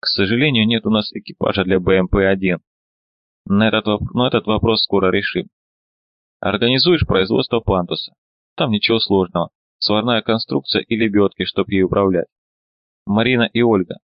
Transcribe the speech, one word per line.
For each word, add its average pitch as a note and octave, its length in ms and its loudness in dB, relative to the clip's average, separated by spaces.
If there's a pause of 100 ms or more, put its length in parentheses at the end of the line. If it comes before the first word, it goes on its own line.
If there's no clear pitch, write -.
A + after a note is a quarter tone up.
К - 60 -8
сожалению, A2+ 600 0
нет A2+ 180 -2
у G#2 40 0
нас G#2+ 240 0
экипажа - 500 -4
для F#2 160 0
Б F#2 160 2
М F#2 140 0
П G2 180 2
один. F#2+ 320 0 (840)
На G#2 240 2
этот G#2+ 160 0
воп-, G#2 280 -2
но B2 140 0
этот A2+ 200 -2
вопрос G#2+ 360 0
скоро F#2+ 260 0
решим. F#2 380 -4 (960)
Организуешь B2+ 680 0
производство A2+ 540 0
пандуса. F2+ 540 -4 (420)
Там C#3 140 0
ничего A2 280 0
сложного. F#2 520 0 (260)
Сварная A2 440 0
конструкция - 600 -2
и - 160 -4
лебедки, G2+ 480 0
чтоб F#2+ 240 -4
ей F#2+ 140 2
управлять. F#2 440 0 (760)
Марина A#2 380 0
и A#2 180 0
Ольга G#2+ 440 2